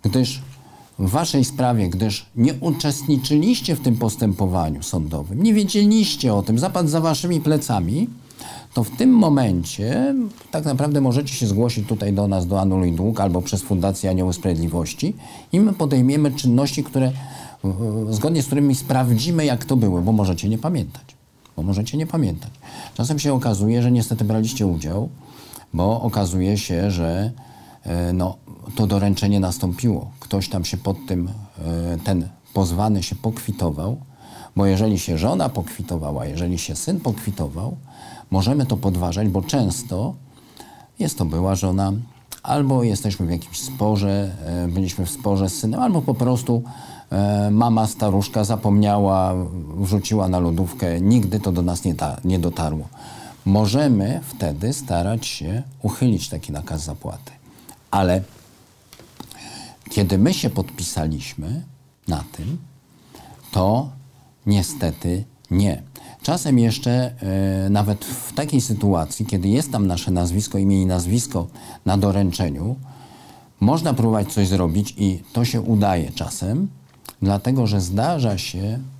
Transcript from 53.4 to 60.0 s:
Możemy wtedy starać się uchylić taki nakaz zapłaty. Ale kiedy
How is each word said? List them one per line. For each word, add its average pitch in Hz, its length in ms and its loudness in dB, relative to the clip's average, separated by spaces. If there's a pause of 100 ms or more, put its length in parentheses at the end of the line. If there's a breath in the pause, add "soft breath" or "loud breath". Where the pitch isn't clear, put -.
Możemy 107 800 2
wtedy 87 500 -4
starać 98 540 -2
się 95 360 -6 (180)
uchylić 107 480 0
taki - 220 -8
nakaz 76 320 -6
zapłaty. - 480 -12 (600 loud breath)
Ale 95 300 2 (1700 loud breath)
kiedy 95 280 2